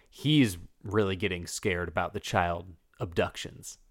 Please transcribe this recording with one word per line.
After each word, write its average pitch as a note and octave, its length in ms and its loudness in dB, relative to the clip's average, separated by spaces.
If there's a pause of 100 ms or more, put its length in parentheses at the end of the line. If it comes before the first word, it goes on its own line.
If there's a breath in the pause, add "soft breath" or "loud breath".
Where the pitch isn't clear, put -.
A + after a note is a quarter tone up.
he's C3+ 480 4 (260)
really G2 340 0
getting F2+ 300 -2
scared F2 420 -2
about E2+ 260 -2
the G#2 60 -8
child F2 460 0 (340)
abductions - 760 -4 (120)